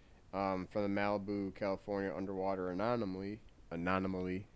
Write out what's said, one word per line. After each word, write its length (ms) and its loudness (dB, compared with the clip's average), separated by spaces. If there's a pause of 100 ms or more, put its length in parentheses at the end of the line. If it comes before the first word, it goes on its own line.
(340)
um, 380 2
from 120 0
the 180 2
Malibu, 540 0
California 600 0
underwater 560 0
anomaly. 680 0 (320)
Anomaly. 720 0 (100)